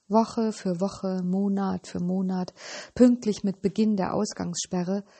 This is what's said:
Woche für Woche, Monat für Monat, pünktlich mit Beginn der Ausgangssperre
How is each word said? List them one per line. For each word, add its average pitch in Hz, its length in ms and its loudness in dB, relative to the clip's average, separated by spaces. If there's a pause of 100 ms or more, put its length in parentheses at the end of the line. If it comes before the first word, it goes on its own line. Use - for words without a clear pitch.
Woche 220 420 2
für 185 300 -2
Woche, 190 420 -2
Monat 190 640 0
für - 140 -6
Monat, 185 520 -2 (440)
pünktlich 240 480 4
mit 196 180 -2
Beginn 214 340 2
der 185 180 0
Ausgangssperre 185 880 -4 (160)